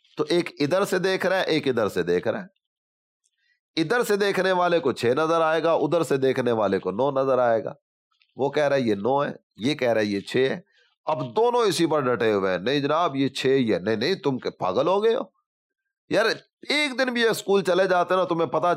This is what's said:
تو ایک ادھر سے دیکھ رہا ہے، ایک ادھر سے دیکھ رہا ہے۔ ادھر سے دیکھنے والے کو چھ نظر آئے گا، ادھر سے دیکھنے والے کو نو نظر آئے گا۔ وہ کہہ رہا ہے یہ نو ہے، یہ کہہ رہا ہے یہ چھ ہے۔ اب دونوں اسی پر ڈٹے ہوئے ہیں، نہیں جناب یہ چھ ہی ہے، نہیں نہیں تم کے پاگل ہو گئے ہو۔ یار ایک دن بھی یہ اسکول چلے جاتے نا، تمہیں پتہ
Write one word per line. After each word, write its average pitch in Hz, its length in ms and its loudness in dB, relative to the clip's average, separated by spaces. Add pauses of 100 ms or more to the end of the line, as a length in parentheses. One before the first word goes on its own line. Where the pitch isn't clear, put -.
(160)
تو 151 120 -2
ایک 170 320 0
ادھر 165 240 0
سے 185 140 0
دیکھ 185 280 0
رہا 185 100 0
ہے، 185 60 0
ایک 156 260 -2
ادھر 113 200 0
سے 90 140 -2
دیکھ 87 260 0
رہا 110 140 -4
ہے۔ - 200 -20 (1160)
ادھر 226 220 0
سے 208 140 0
دیکھنے 190 360 0
والے 175 260 2
کو 139 140 0
چھ - 120 -6
نظر 160 360 2
آئے 160 220 2
گا، 165 100 2
ادھر 151 300 2
سے 147 140 0
دیکھنے 127 360 0
والے 101 260 2
کو 92 120 -4
نو 123 200 -2
نظر 135 280 0
آئے 117 260 2
گا۔ - 100 -10 (640)
وہ 135 140 -2
کہہ 147 120 0
رہا 143 140 2
ہے 139 40 0
یہ 117 140 0
نو 127 300 0
ہے، - 80 -6 (240)
یہ 120 180 -2
کہہ 127 180 0
رہا 110 80 2
ہے 107 60 0
یہ 101 140 -2
چھ - 160 -6
ہے۔ 127 240 0 (440)
اب 143 320 -6
دونوں 240 240 2
اسی 170 260 0
پر 151 140 0
ڈٹے 120 320 0
ہوئے 98 180 0
ہیں، 90 80 0
نہیں 127 220 -2
جناب 151 360 0
یہ 135 120 0
چھ - 180 -4
ہی 127 280 2
ہے، 87 40 0
نہیں 104 180 -2
نہیں 135 180 -2
تم 135 240 -2
کے 104 120 -8
پاگل 95 360 -2
ہو 196 180 0
گئے 226 100 2
ہو۔ - 280 -8 (680)
یار 185 160 0 (440)
ایک 277 300 -2
دن 254 140 0
بھی 240 80 -2
یہ 226 80 2
اسکول 196 360 0
چلے 185 220 2
جاتے 180 300 2
نا، 185 80 2
تمہیں 165 240 0
پتہ 160 180 -2 (100)